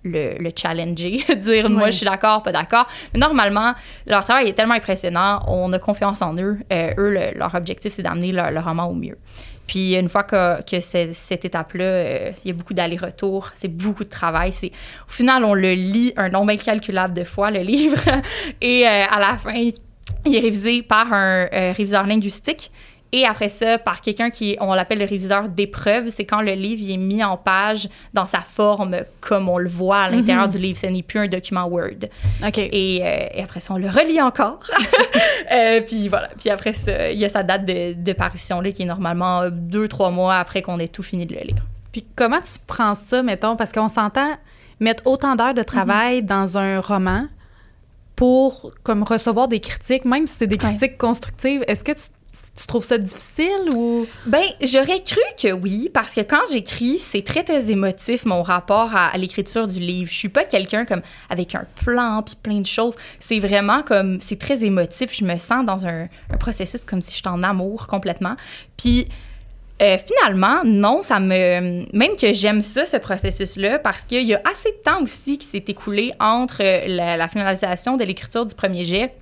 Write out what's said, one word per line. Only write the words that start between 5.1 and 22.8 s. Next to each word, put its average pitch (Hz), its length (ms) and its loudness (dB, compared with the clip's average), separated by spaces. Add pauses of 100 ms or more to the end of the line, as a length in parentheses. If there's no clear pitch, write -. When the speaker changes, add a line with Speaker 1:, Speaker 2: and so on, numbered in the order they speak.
Speaker 1:
on 180 240 0
a 185 60 0
confiance 202 440 0
en 160 140 -2
eux. 196 220 -2 (140)
Euh, 165 260 0
eux, 202 120 2
le, 190 280 0
leur 170 160 -2
objectif, 185 380 -6
c'est 196 100 -10
d'amener 175 300 -2
leur, 175 180 0
leur 160 140 -4
roman 170 220 -2
au 175 80 -4
mieux. - 240 -8 (480)
Puis 185 300 0
une 185 120 2
fois 202 140 0
que, 180 400 2
que - 180 -4
c'est, 170 320 -2
cette 170 320 -8
étape-là, 175 400 -6
euh, 185 460 -2 (140)
il 190 40 -6
y - 40 -4
a - 20 -6
beaucoup 175 200 -10
d'allers-retours, 185 840 -4
c'est - 100 -8
beaucoup 190 380 -4
de - 40 -10
travail. 170 440 -2
C'est, - 180 -8 (380)
au - 40 -18
final, 254 320 4
on 208 100 4
le 185 200 4
lit 196 420 2
un 190 120 0
nombre 196 240 2
incalculable 202 640 -2
de 175 100 -2
fois, 202 260 0
le 202 100 0
<laughs> - 20 -2
livre. 285 360 2 (640)
Et, 247 260 6
euh, 202 240 6
à 208 80 4
la 202 180 4
fin, - 180 -6
il - 840 -2
est 220 40 6
révisé 226 420 2
par 226 300 4
un, 190 400 2
euh, 185 240 0
réviseur 202 300 2
linguistique. 214 640 -2 (420)